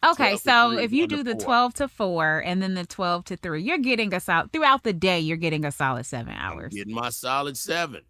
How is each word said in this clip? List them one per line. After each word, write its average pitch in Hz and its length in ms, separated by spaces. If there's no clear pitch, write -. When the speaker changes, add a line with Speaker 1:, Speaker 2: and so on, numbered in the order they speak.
Speaker 1:
Okay, 285 260
Speaker 2:
Twelve 202 120
to 285 60
Speaker 1:
so 240 240
Speaker 2:
three, 226 100
Speaker 1:
if 220 80
you 285 120
Speaker 2:
one 330 60
to 311 60
Speaker 1:
do 285 80
the 233 120
Speaker 2:
four. 214 100
Speaker 1:
twelve 247 300
to 277 120
four 165 580
and 180 160
then 190 120
the 180 120
twelve 175 400
to 185 120
three, 165 260
you're 320 140
getting 240 360
a 180 60
sol-, 170 320
throughout 277 320
the 220 100
day, 175 280
you're 160 160
getting 160 260
a 147 80
solid 135 340
seven 117 320
Speaker 2:
I'm 85 140
Speaker 1:
hours. 85 220
Speaker 2:
getting 101 200
my 120 160
solid 135 480
seven. 160 520